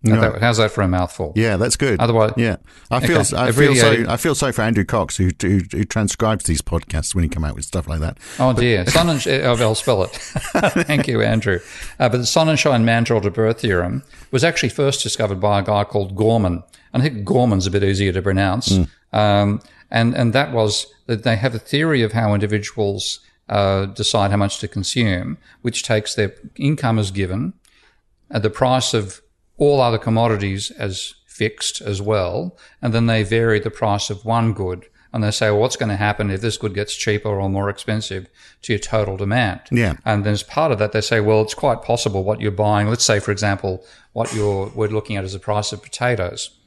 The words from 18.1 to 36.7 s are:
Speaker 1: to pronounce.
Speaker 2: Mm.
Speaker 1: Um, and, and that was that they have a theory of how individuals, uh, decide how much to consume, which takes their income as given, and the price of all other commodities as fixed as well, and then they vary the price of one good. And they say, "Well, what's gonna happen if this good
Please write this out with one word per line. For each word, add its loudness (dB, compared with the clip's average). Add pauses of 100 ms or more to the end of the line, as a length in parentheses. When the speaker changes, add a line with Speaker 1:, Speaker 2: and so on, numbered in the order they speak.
Speaker 1:
to -2
pronounce. 0
Speaker 2:
Mm. 4 (220)
Speaker 1:
Um, 2 (280)
and, 2
and 2
that 0
was 0 (220)
that -2
they 2
have -2
a -4
theory 0
of 0
how 2
individuals, -2 (280)
uh, 2
decide 0
how 2
much 0
to -8
consume, -2 (260)
which -4
takes -2
their -2 (240)
income 0
as 0
given, -4 (760)
and -4
the 2
price 0
of -4 (360)
all 4
other 4
commodities 0
as -8 (140)
fixed -4
as -4
well, -2 (240)
and -2
then 2
they 2
vary 2
the -4
price -2
of -8
one 2
good. -4 (280)
And -2
they 0
say, 0
"Well, 2
what's 0
gonna -2
happen 0
if -4
this -2
good -6